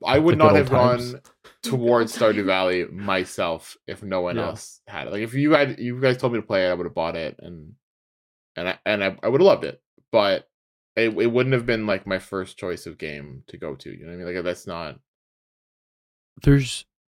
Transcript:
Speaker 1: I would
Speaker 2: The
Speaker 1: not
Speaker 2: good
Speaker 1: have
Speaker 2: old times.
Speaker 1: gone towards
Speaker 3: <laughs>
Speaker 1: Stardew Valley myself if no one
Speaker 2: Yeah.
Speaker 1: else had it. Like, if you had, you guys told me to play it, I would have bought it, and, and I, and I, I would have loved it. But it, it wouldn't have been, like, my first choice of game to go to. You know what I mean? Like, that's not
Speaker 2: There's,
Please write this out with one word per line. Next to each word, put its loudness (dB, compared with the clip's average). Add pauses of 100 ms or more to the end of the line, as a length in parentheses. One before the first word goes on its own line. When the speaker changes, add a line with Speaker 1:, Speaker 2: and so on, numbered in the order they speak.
Speaker 1:
I 4
would 4
Speaker 2:
The 2
Speaker 1:
not 8
Speaker 2:
good 6
Speaker 1:
have 2
Speaker 2:
old 4
times. 2
Speaker 1:
gone -16 (400)
towards 2
Speaker 3:
<laughs> -10
Speaker 1:
Stardew 2
Valley 0
myself -4 (100)
if -12
no -4
one -4
Speaker 2:
Yeah. -2
Speaker 1:
else -14
had -10
it. -10
Like, -6
if -8
you 2
had, 2
you -6
guys 2
told -2
me -2
to -10
play 0
it, 2
I 0
would -4
have -10
bought -2
it, -8
and, -18 (840)
and -4
I, -6
and 0
I, -2
I 0
would 4
have 8
loved 4
it. -10 (300)
But 2 (480)
it, 2
it 2
wouldn't 2
have 0
been, 0
like, -2
my -2
first -10
choice -8
of -14
game -12
to -18
go -10
to. -18
You -18
know -14
what -14
I -12
mean? -6
Like, -4
that's -6
not -10 (1400)
Speaker 2:
There's, 2 (260)